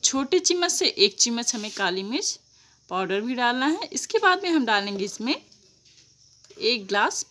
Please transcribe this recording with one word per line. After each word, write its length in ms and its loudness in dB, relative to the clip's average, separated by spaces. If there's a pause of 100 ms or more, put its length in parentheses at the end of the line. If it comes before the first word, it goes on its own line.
छोटे 380 2
चम्मच 320 0
से 160 0
एक 300 2
चम्मच 360 0
हमें 180 -8
काली 320 -2
मिर्च 340 -4 (500)
पाउडर 320 -2
भी 140 -4
डालना 340 0
है। 240 -2
इसके 260 -2
बाद 240 4
में 80 -2
हम 160 4
डालेंगे 380 0
इसमें 300 -4 (1300)
एक 260 -2
ग्लास 440 0